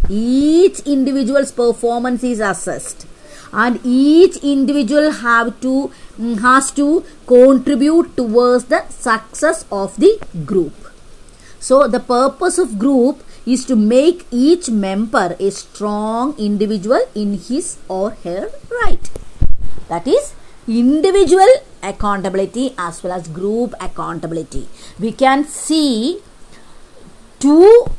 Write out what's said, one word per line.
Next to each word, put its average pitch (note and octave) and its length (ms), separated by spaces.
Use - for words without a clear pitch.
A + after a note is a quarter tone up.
each C#4 720
individual's C#4 720
performance A#3+ 720
is B3 160
assessed F#3 680
and A3+ 300
each D4 540
individual C#4+ 760
have A#3 520
to, C4 280
mm, A3+ 200
has B3+ 320
to D4 320
contribute C4+ 880
towards B3 500
the D#4 220
success - 840
of G3+ 240
the F#4+ 220
group. F3 300
So C4+ 300
the A3 100
purpose C4 580
of A#3 220
group C4 460
is B3 200
to C4 100
make B3 560
each C#4 400
member G3+ 720
a G3 100
strong G#3+ 880
individual G#3 600
in G3+ 220
his - 400
or F#3+ 220
her F#3+ 280
right. - 400
That E3+ 180
is B4+ 280
individual E4 800
accountability G3 920
as E3+ 260
well F3+ 120
as E3+ 120
group G3+ 540
accountability. E3 880
We A3 120
can C4+ 340
see D4 760
two F4+ 480